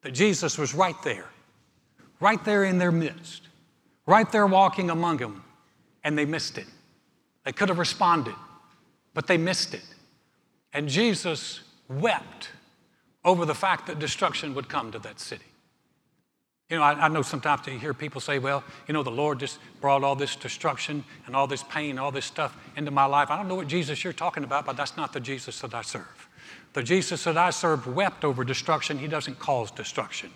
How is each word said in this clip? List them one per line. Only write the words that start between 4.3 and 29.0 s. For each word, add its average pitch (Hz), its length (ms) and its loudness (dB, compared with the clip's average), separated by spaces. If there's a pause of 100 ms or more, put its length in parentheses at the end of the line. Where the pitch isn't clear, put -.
there 214 140 6
walking 190 420 4
among 165 280 0
them, 107 260 -8 (600)
and 151 140 0
they 147 80 2
missed 156 320 -4
it. 110 100 -12 (760)
They 135 80 -6
could 202 160 0
have 175 100 2
responded, 160 560 2 (760)
but - 140 -4
they 180 100 6
missed 175 360 0
it. - 120 -12 (880)
And 147 160 -2
Jesus 170 720 0 (260)
wept 160 640 -2 (760)
over 175 220 6
the 151 100 0
fact 185 320 0
that 156 120 -8
destruction 151 560 -2
would 135 120 -6
come 117 240 -4
to 110 80 -12
that 104 220 -16
city. - 240 -12 (1200)
You 165 80 -2
know, 156 60 4
I, 147 220 6
I - 40 8
know 156 120 0
sometimes 143 460 -2
you 135 100 -10
hear 143 160 -6
people 139 280 -8
say, 139 180 -2
"Well, 139 240 -2 (240)
you 151 60 -4
know, 151 100 0
the 127 80 -4
Lord 139 300 0
just - 180 -8 (220)
brought 139 240 4
all 139 100 2
this 143 220 -4
destruction 143 680 -4 (220)
and 123 100 -6
all 139 100 4
this 131 180 -4
pain, 147 360 -4
all 139 120 -2
this 135 120 -4
stuff - 320 -4 (220)
into 143 140 -4
my 139 120 6
life." 139 260 4
I 147 60 0
don't 190 140 -4
know 185 60 -2
what 185 120 -4
Jesus 151 380 -2
you're 175 80 -6
talking 165 320 -4
about, 139 200 -2
but 131 120 -4
that's 143 180 -4
not 151 160 -6
the 143 80 -6
Jesus 127 400 -8
that 123 160 -10
I 117 60 -6
serve. - 480 -12 (420)
The 135 100 -2
Jesus 175 440 0
that 160 120 2
I 175 120 6
serve 151 380 0
wept 170 360 -2
over 131 220 0
destruction. 143 540 -2
He 139 80 -8